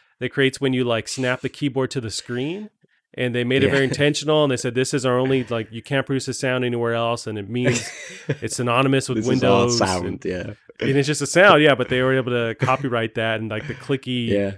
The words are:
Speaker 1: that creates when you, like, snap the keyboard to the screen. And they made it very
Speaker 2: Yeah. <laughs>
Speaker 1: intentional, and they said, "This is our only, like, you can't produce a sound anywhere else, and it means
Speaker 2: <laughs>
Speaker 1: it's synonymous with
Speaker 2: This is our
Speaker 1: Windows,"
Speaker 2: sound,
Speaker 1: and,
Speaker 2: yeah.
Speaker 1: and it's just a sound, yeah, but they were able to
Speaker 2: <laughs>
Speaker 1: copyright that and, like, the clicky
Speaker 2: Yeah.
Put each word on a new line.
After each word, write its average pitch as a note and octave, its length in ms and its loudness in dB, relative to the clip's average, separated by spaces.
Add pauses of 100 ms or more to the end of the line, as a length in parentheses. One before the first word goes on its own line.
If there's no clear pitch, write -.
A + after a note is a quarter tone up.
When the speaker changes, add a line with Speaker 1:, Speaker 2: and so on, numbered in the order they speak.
(200)
Speaker 1:
that B2+ 100 -4
creates C3+ 300 0
when C3 140 2
you, B2+ 100 2
like, A2+ 240 0
snap B2+ 320 -2
the - 80 -4
keyboard C3 440 -2
to C#3 100 -6
the A2 80 -6
screen. D#3 580 -6 (460)
And B2 200 -4
they B2 100 -2
made C3 180 2
it C3+ 60 6
very C3+ 140 2
Speaker 2:
Yeah. C3 60 2
<laughs> - 20 -4
Speaker 1:
intentional, D3 520 2
and C#3+ 80 2
they B2+ 60 0
said, A#2+ 180 -4
"This B2+ 200 0
is B2+ 100 0
our B2+ 140 2
only, C3 260 2
like, A#2 260 -4
you A2+ 120 -12
can't C#3 240 -2
produce C3+ 220 -2
a B2+ 60 -4
sound B2+ 300 -2
anywhere A#2 300 0
else, A#2 320 -2
and G#2+ 120 -6
it G2+ 120 -8
means B2 360 0 (260)
Speaker 2:
<laughs> - 160 -12 (120)
Speaker 1:
it's - 160 -6
synonymous B2+ 520 2
with B2 100 -2
Speaker 2:
This A2+ 100 0
is C3 160 2
our B2 220 6
Speaker 1:
Windows," A#2+ 120 0
Speaker 2:
sound, F#2 280 0
Speaker 1:
and, - 180 -8
Speaker 2:
yeah. F2+ 300 -6 (260)
Speaker 1:
and C3+ 160 0
it's C#3 100 2
just D3 140 -2
a C#3+ 60 -4
sound, F3 360 6
yeah, D3 120 6
but B2 160 -2
they B2+ 100 2
were C3 160 2
able B2 160 -2
to A#2 220 -2
Speaker 2:
<laughs> - 60 -16
Speaker 1:
copyright B2+ 560 -2
that A2+ 240 -2
and, A2 100 -6
like, A2 180 -8
the A#2 60 -8
clicky B2+ 540 -4
Speaker 2:
Yeah. G2+ 300 0